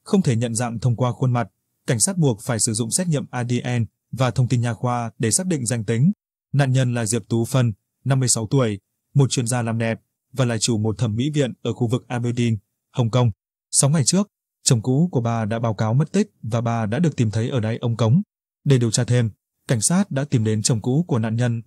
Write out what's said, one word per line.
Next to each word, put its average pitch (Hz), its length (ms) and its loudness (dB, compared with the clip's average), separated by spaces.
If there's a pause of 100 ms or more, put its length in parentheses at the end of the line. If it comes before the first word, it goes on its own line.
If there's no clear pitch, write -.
không 196 200 0
thể 120 140 2
nhận 117 180 -2
dạng 117 240 -4
thông 117 180 0
qua 123 160 0
khuôn 127 200 0
mặt, 117 160 0 (380)
cảnh 120 140 0
sát 190 180 -2
buộc 135 240 2
phải 117 180 -2
sử 117 120 0
dụng 113 180 -4
xét 180 180 -2
nghiệm 143 220 0
A 123 140 -4
D 123 80 -2 (260)
N 113 60 2 (280)
và 123 180 0
thông 123 180 0
tin 123 120 0
nha 117 140 -2
khoa 120 440 -4
để 110 120 0
xác 185 160 0
định 143 200 -2
danh 117 180 -2
tính. 127 280 2 (400)
Nạn 135 200 2
nhân 127 220 2
là 117 120 -2
Diệp 113 220 -4
Tú 117 160 0
Phân, 123 280 2 (320)
năm 131 160 0
mươi 127 80 0
sáu 113 180 -2
tuổi, 113 320 0 (360)
một 139 160 4
chuyên 123 160 -2
gia 123 160 -2
làm 113 160 -2
đẹp 113 220 -2 (320)
và 131 120 0
là 117 140 0
chủ 117 200 0
một 107 200 -2
thẩm 110 180 0
mỹ 139 140 -2
viện 143 220 0 (100)
ở 120 100 -2
khu 120 140 -2
vực 117 220 -2
Aberdeen, 120 500 -2 (340)
Hồng 117 180 0
Kông. 123 200 4 (400)
Sáu 139 200 2
ngày 151 140 2
trước, 196 240 0 (360)
chồng 113 180 4
cũ 143 300 2
của 135 80 0
bà 117 240 -2
đã 113 140 -4
báo 113 160 -2
cáo 110 200 0
mất 151 180 0
tích 214 180 0 (120)
và 117 180 -2
bà 117 260 -2
đã 113 120 -2
được 165 180 0
tìm 113 140 2
thấy 113 180 -2
ở 139 120 -2
đáy 110 160 -2
ống 113 200 -4
cống. 120 260 4 (420)
Để 139 140 6
điều 117 120 2
tra 120 140 0
thêm, 117 260 2 (380)
cảnh 123 120 0
sát 180 300 0
đã 135 140 -2
tìm 120 200 0
đến 107 180 0
chồng 110 180 0
cũ 139 280 0
của 131 100 0
nạn 113 180 -2
nhân 117 300 0